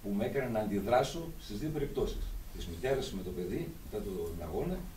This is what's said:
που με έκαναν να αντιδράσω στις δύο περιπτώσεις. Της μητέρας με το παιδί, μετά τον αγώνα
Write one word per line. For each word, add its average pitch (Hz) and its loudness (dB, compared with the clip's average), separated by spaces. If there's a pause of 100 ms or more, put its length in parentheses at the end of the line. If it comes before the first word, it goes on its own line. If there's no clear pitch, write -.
που 202 -2
με 202 4
έκαναν 127 2
να 107 4
αντιδράσω 107 4 (120)
στις 104 -6
δύο 151 0
περιπτώσεις. - 0 (320)
Της - -4
μητέρας - 0
με 92 -4
το 92 -4
παιδί, 90 -2 (220)
μετά 104 -2
τον 85 -2
αγώνα 107 0 (200)